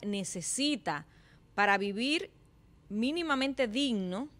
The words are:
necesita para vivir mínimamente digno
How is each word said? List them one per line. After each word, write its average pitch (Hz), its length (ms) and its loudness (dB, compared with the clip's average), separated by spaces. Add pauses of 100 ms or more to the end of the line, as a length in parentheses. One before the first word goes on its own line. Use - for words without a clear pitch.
necesita 196 1000 -2 (480)
para 202 240 6
vivir 233 540 -2 (580)
mínimamente 269 760 0
digno 214 640 -2 (100)